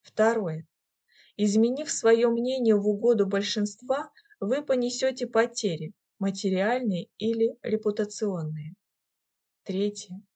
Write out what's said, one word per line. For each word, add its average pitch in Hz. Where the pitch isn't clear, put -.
Второе. 214
Изменив 226
своё 233
мнение 233
в 202
угоду 208
большинства, 208
вы 262
понесёте 254
потери, 220
материальные 196
или 226
репутационные. 202
Третье. 196